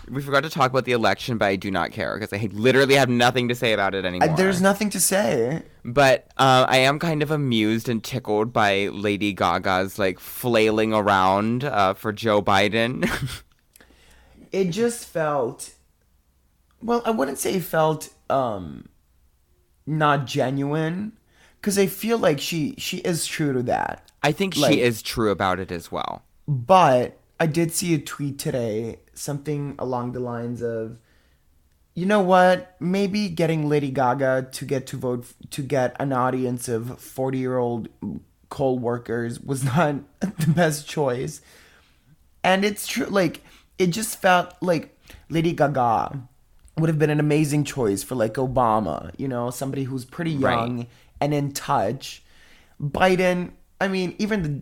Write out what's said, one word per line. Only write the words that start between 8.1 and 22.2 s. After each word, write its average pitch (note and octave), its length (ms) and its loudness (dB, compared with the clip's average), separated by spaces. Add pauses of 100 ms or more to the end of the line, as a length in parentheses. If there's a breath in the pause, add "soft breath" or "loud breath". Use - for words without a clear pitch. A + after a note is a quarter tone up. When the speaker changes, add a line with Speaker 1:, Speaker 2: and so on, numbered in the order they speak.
Speaker 1:
by G2+ 360 2
Lady G#2 460 -2
Gaga's, F#2 640 0
like, F#2+ 220 -2
flailing A2 760 2
around, G#2 720 2
uh, G2+ 300 2
for G#2+ 180 -4
Joe G#2 300 2
Biden. A2 680 2
<laughs> - 340 -8 (1080 soft breath)
Speaker 2:
It F#3 180 0
just A3+ 380 -2
felt, D3 640 -4 (1080)
well, A#3+ 260 -2
I A#3+ 40 0
wouldn't C4 300 -2
say - 160 -2
it F3+ 80 -2
felt, D#3 460 0 (200)
um, G2+ 580 -4 (1000)
not D3 400 0
genuine, D3 840 -2 (500 soft breath)
'cause G3 160 0
I G3 80 4
feel A3+ 320 -2
like E3 200 2